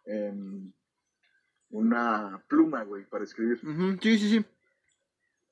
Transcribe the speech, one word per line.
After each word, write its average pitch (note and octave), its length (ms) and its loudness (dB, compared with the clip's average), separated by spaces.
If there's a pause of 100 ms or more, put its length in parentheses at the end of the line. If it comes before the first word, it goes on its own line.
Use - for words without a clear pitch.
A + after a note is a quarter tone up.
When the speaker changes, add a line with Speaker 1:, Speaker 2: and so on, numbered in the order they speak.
Speaker 1:
em, G2+ 680 -8 (1000)
una G#2+ 760 0
pluma, D3 360 4
güey, G2+ 220 -10
para G#2 180 -6
escribir. A#2 400 -2
Speaker 2:
Ujú, F3 380 -2
sí, A3 160 6
sí, G#3 120 2
sí. G#3+ 160 4 (1080)